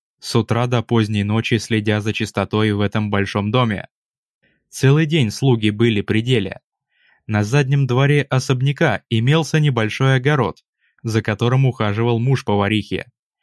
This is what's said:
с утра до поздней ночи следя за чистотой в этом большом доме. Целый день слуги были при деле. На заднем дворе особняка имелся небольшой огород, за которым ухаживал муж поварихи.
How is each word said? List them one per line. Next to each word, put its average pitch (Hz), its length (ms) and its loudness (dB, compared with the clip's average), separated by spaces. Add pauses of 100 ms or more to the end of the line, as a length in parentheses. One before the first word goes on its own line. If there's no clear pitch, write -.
(200)
с - 160 -6
утра 117 320 0
до 120 140 0
поздней 107 420 0
ночи 110 340 -2
следя 107 440 -2
за 104 120 -4
чистотой 107 580 -2
в 101 100 -2
этом 104 280 -2
большом 104 420 -2
доме. 113 360 -2 (840)
Целый 147 360 2
день 147 260 0
слуги 113 380 2
были 104 320 0
при 110 200 0
деле. 113 380 -2 (680)
На 104 160 0
заднем 135 440 2
дворе 139 360 2
особняка 131 840 -2
имелся 143 500 2
небольшой 131 560 0
огород, 127 480 0 (400)
за 110 180 0
которым 123 440 0
ухаживал 113 540 0
муж 127 260 0
поварихи. 101 600 0 (380)